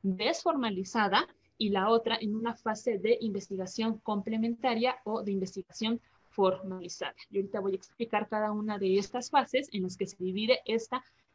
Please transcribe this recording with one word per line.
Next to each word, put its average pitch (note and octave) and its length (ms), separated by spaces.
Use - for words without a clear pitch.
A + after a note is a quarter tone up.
desformalizada G#3+ 1200
y G#3+ 140
la G3 180
otra A3+ 320
en G#3+ 140
una A3+ 200
fase A3 440
de A3 220
investigación G3+ 800
complementaria A3+ 1040
o G#3+ 180
de G3+ 100
investigación G3 680
formalizada. F#3 840
Y G3 80
ahorita G3 220
voy G3 120
a F#3+ 40
explicar G#3+ 520
cada G#3+ 240
una G#3+ 240
de F#3+ 220
estas A#3+ 320
fases C4 420
en F#3+ 120
las F#3 120
que F#3+ 100
se - 160
divide G#3+ 440
esta A3+ 360